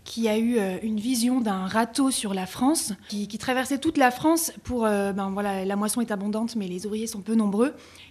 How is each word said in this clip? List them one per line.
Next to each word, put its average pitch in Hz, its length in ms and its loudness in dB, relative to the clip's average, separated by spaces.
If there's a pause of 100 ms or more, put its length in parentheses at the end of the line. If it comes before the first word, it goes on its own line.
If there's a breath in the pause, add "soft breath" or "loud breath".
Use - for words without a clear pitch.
qui 226 260 -4
a 214 80 2
eu, 233 220 2
euh, 190 240 0
une 220 180 -2
vision 247 400 2
d'un 190 240 0
râteau 233 460 2
sur 214 240 -4
la 185 100 -2
France, 254 480 0 (160)
qui, 208 180 -4
qui 202 120 -10
traversait 262 400 0
toute 320 180 0
la 254 140 6
France 320 420 2 (100)
pour, 247 220 -2
euh, 202 300 2
ben 196 160 -2
voilà, 196 340 -2
la 196 120 0
moisson 214 260 0
est 226 80 -2
abondante, 214 460 -2
mais 196 120 -2
les 180 160 -6
ouvriers 214 220 -4
sont 214 160 -8
peu 208 120 -2
nombreux. 220 380 4 (380 soft breath)